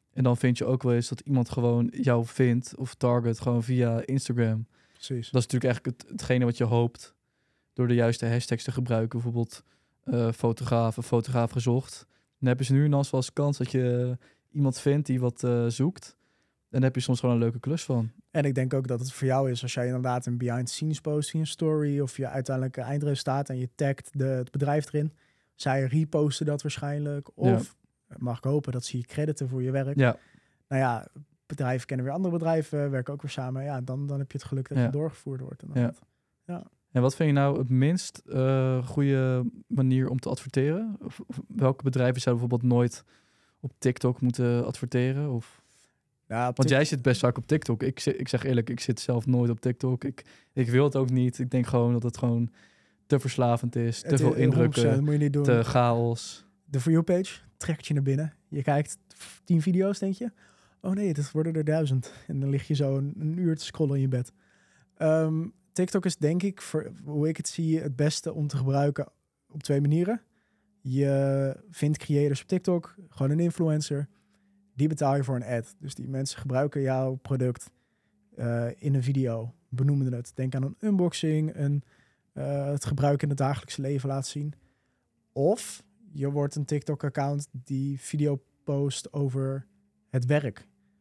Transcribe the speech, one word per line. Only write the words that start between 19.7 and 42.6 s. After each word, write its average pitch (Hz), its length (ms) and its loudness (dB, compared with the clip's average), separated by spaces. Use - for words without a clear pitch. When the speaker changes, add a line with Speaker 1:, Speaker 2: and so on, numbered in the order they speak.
Speaker 2:
jij 123 120 -2
inderdaad 123 400 -2
een 120 120 -2
behind 123 280 -2
the - 60 -8
scenes 156 280 -4
post 147 340 -2
in 160 60 -2
je 156 60 -2
story 151 540 0
of 131 160 -4
je 135 120 -4
uiteindelijke 131 520 -4
eindresultaat 139 680 -2
en 131 100 -6
je 127 160 -4
tagt - 440 -2
de, 135 60 0
het 127 260 -2
bedrijf 143 420 0
erin. 151 200 0
Zij 135 300 0
reposten 151 600 0
dat 147 160 -2
waarschijnlijk. 143 720 -6
Of 117 420 2
Speaker 1:
Ja. - 100 -20
Speaker 2:
mag 123 200 -4
ik - 60 -10
hopen 135 280 -2
dat 123 120 -6
ze - 120 -6
je 120 100 -4
crediten 147 420 -4
voor 127 140 -4
je 127 80 -2
werk. 139 280 -2
Speaker 1:
Ja. 123 180 4
Speaker 2:
Nou 135 140 0
ja, 120 240 -2
bedrijven 127 400 -4
kennen 131 200 -4
weer 139 80 -4
andere 180 200 -2
bedrijven, 160 560 0
werken 135 220 -4
ook 143 100 -10
weer 143 80 -8
samen. 135 340 -6
Ja, 139 160 -6
dan, 131 260 -6
dan 139 120 -4
heb 139 140 -6
je 139 60 -6
het - 80 -14
geluk 135 220 -4
dat 139 100 -2
Speaker 1:
Ja. 123 60 6
Speaker 2:
je 120 60 2
doorgevoerd 143 500 -4
wordt. - 220 -12
Speaker 1:
Ja. - 60 -14
Speaker 2:
Inderdaad. 120 320 0
Ja. 175 180 -10
Speaker 1:
En 127 120 2
wat 131 140 2
vind 160 120 2
je 143 60 4
nou 139 240 4
het 127 120 -2
minst, 139 560 0
eh, 131 600 2
goede 131 580 2
manier 131 420 2
om 123 120 -2
te - 80 -6
adverteren? 165 760 -2
Of, - 220 -14
of - 220 -10
welke 135 340 2
bedrijven 127 380 2
zouden 123 280 0
bijvoorbeeld 123 300 2